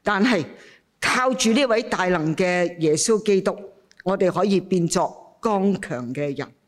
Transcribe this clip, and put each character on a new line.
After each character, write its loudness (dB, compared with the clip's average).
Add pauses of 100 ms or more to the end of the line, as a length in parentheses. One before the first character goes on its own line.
但 0
係 2 (560)
靠 0
住 0
呢 4
位 2
大 -2
能 0
嘅 0
耶 2
穌 0
基 2
督， -2 (520)
我 0
哋 2
可 0
以 2
變 0
作 -4
剛 2
強 -8
嘅 -4
人。 -8 (200)